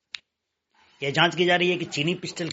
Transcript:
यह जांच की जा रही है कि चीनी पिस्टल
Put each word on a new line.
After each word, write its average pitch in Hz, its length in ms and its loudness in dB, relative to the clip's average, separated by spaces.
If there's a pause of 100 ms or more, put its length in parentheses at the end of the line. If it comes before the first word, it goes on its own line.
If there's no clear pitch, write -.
(1040)
यह 139 80 -2
जांच 156 240 4
की 175 100 0
जा 175 120 4
रही 180 140 2
है 151 60 0
कि - 100 -6
चीनी 160 300 -2
पिस्टल 165 360 -8